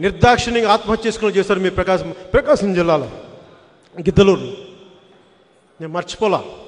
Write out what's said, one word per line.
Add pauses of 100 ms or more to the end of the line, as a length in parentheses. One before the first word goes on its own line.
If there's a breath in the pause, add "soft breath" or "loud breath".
నిర్దాక్షిణ్యంగా
ఆత్మహత్య
చేసుకుని
చేశారు
మీ
ప్రకాశం, (180)
ప్రకాశం
జిల్లాలో (960)
గిద్దలూరు. (1400)
నేను
మర్చిపోలా. (240)